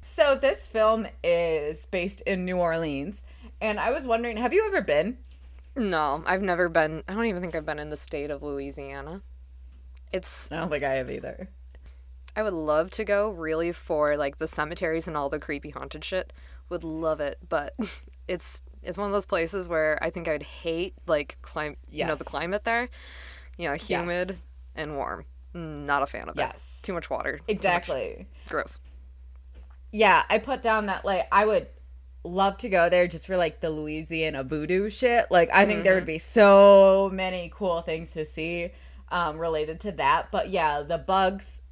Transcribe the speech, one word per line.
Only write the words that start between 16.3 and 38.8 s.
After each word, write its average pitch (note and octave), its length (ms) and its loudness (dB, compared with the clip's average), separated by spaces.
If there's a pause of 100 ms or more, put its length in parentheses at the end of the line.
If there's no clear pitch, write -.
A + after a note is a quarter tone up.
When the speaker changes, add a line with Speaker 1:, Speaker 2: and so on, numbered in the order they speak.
Speaker 2:
Would F3 160 -6
love D#3+ 360 -2
it, C#3+ 180 -4 (100)
but D3 260 -2 (280)
<laughs> - 260 -20
it's, - 340 -6 (200)
it's F3+ 160 -10
one G3+ 100 -4
of G3 40 -2
those G3+ 140 0
places F3 420 -2
where D#3 340 0
I E3 80 -2
think E3+ 160 -8
I E3 60 -2
would D3 100 -4
hate, E3+ 520 -6 (120)
like, D3 360 -2
clim-, D3+ 340 -8 (140)
you D3 140 -4
know, D3+ 120 0
the - 80 -8
Speaker 1:
Yes. - 40 -12
Speaker 2:
climate F3 360 -4
there. A#3 240 -2 (680)
You E3+ 120 -4
know, C#3+ 60 -2
humid F3 560 -4
Speaker 1:
Yes. F#3 120 -10 (340)
Speaker 2:
and D3+ 200 -8
warm. F2+ 300 -6 (280)
Not D3 480 -2
a C#3 60 0
fan - 200 -10
of - 80 -10
it. - 40 -4
Speaker 1:
Yes. - 420 -8
Speaker 2:
Too G3+ 100 -8
much E3+ 160 -8
water. C3+ 300 -4
Too - 40 -18
much - 80 -8
Speaker 1:
Exactly. F3 760 -2 (220)
Speaker 2:
gross. - 300 -6 (1120)
Speaker 1:
Yeah, G#3 360 6
I G#3+ 100 2
put B3 240 -4
down A3 240 0
that, F#3+ 180 -6
like, F#3+ 280 0
I G3+ 140 4
would G3 200 2 (580)
love F#3+ 340 0
to B3 100 -8
go F3 220 4
there F3+ 160 6
just E3+ 200 -8
for, F#3+ 100 -2
like, E3+ 240 0
the E3 100 -2
Louisiana D#3 760 -4
voodoo D#3 460 -2
shit. A#3+ 400 2
Like, E3+ 220 6
I G3 140 8
think G#3 180 0
there F#3+ 100 8
would F#3 80 2
Speaker 2:
Mm-hmm. - 40 -8
Speaker 1:
be D#3+ 120 -6
so G3 960 10
many F#3 420 -4
cool F3 280 0
things E3 300 -4
to D#3 140 -6
see, E3+ 440 -6 (400)